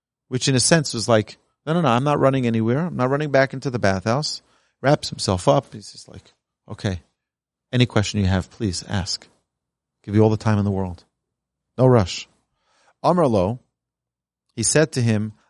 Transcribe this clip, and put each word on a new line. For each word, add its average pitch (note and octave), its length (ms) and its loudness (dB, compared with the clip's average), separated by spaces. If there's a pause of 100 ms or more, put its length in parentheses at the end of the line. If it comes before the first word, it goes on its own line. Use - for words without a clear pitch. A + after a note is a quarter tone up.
(260)
Which B2+ 220 -4
in C3+ 80 2
a A#2+ 40 2
sense E3 320 2
was A2+ 160 -4
like, A2 300 0 (260)
"No, D#3 100 -4
no, F3 60 0
no, D3+ 80 2
I'm A#2+ 140 2
not D3 160 0
running C3+ 260 2
anywhere. A#2 420 0
I'm C#3 100 -8
not B2+ 120 0
running D3 220 -4
back C3+ 240 0
into C3+ 160 -8
the A#2+ 80 -4
bathhouse." G#2 640 -2 (400)
Wraps C#3 280 0
himself - 360 -4
up. C#3 260 2
He's - 200 -18
just - 160 -20
like, A2 240 -20 (360)
"Okay, F#2+ 340 -6 (680)
any B2 160 2
question G#2+ 320 -2
you G2 80 2
have, F#2 240 -2
please G2 380 -6
ask. G2 400 -6 (720)
Give G#2 140 -4
you A2 60 6
all A2 80 6
the A2 60 0
time G#2+ 220 0
in G2+ 60 0
the G2+ 80 -2
world. F#2 320 -6 (760)
No B2+ 80 4
rush." A#2 420 2 (720)
Amar E3 280 2
lo, G#2+ 320 0 (960)
he A2+ 80 -4
said D3+ 300 2
to B2+ 80 -2
him, G#2+ 320 0 (160)